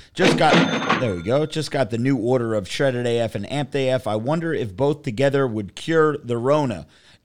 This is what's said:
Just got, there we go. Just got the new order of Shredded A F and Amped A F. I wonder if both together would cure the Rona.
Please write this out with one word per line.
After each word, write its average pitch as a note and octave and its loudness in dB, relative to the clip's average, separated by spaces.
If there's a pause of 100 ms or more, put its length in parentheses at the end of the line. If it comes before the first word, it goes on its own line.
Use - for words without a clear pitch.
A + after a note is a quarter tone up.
(140)
Just E3+ 4
got, - 2
there G#2+ 0
we F2 -6
go. C3 0
Just D3+ -6
got C3+ -2
the A2+ -4
new C3+ 2
order A#2 0
of G2 -4
Shredded B2 0
A A#2 0
F A2+ -2
and G2+ -6
Amped C#3 -4
A C3+ 0
F. B2+ 0
I G#2+ 0
wonder D#3 -2
if G#2 -4
both C#3+ -2
together C3+ 0
would G#2+ -4
cure D#3 2
the A#2+ -4
Rona. B2 0 (380)